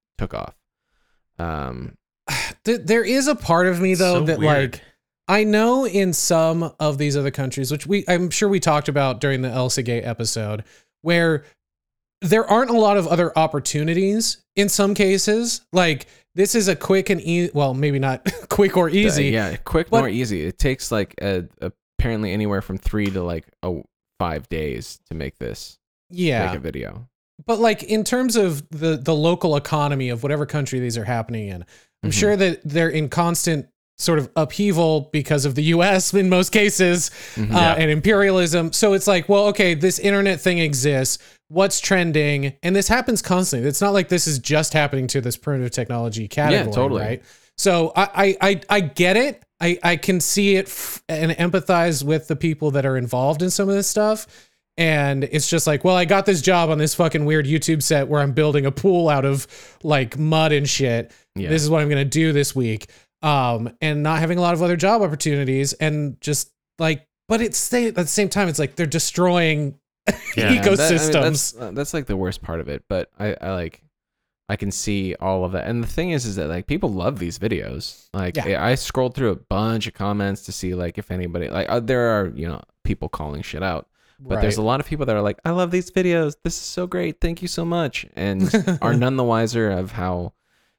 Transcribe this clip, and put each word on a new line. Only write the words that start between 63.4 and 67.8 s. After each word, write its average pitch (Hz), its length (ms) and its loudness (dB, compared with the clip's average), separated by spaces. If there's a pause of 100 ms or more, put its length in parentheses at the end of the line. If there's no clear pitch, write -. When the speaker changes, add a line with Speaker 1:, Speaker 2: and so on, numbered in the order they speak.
Speaker 2:
and 151 220 -2
not 156 160 0
having 165 180 0
a 180 40 0
lot 175 140 2
of 165 80 0
other 175 140 2
job 202 240 2
opportunities 143 720 0
and 151 460 -4
just, - 300 -4 (300)
like, 160 260 -2 (220)
but 220 120 2
it's 233 160 -2
sa-, - 220 -2
at 233 160 0